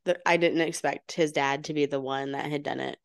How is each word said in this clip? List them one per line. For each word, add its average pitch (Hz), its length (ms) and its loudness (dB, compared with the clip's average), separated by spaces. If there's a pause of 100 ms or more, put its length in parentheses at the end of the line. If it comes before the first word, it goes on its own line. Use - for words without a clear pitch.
th-, 175 200 2
I 170 120 6
didn't 165 240 4
expect 156 520 -2
his 156 180 2
dad 139 340 0
to 160 80 -6
be 147 140 2
the 139 120 -2
one 135 340 -4
that 139 180 -4
had 147 100 -2
done 131 180 -4
it, 131 260 -6